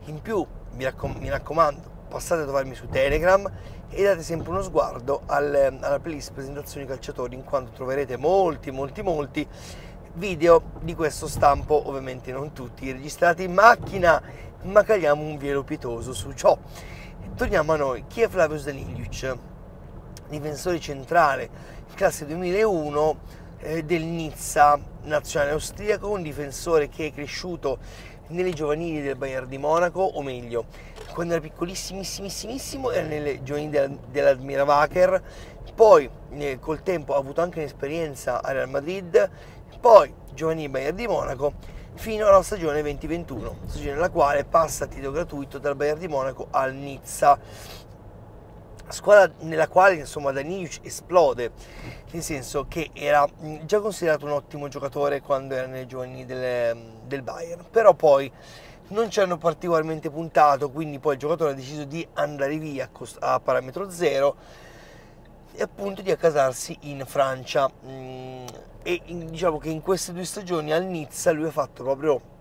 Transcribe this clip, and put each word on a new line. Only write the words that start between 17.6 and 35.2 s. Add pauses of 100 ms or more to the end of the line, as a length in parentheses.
a
noi.
Chi
è
Flavius
Daniliuc? (920)
Difensore
centrale, (460)
classe
duemilauno, (220)
eh,
del
Nizza, (240)
nazionale
austriaco,
un
difensore
che
è
cresciuto (500)
nelle
giovanili
del
Bayern
di
Monaco,
o
meglio, (460)
quando
era
piccolissimissimissimo
era
nelle
giovanili
della, (140)
dell'Admira
Wacker, (520)